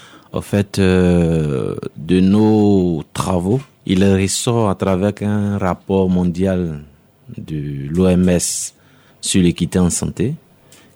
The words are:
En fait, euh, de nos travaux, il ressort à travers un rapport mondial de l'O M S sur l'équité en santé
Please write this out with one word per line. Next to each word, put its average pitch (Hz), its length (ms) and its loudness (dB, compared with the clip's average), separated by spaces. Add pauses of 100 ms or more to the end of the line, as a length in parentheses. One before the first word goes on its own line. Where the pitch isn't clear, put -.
(320)
En - 100 -6
fait, - 360 -2
euh, 82 960 2 (220)
de 90 240 0
nos 101 840 4 (120)
travaux, 92 460 -2 (260)
il 95 180 2
ressort 98 640 0
à 95 60 0
travers 95 480 0
un 104 340 -2
rapport 95 540 0
mondial 90 760 -2 (540)
de 71 500 -10
l'O 87 180 0
M 90 220 4
S - 460 -2 (480)
sur - 200 0
l'équité 87 360 0
en 90 100 4
santé 90 460 -4 (600)